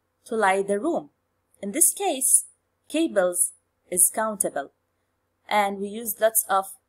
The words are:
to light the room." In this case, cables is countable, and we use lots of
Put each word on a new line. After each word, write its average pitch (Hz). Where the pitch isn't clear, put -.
to 226
light 196
the 202
room." 277
In 196
this 311
case, 311
cables 202
is 180
countable, 202
and 202
we 202
use 214
lots 220
of 196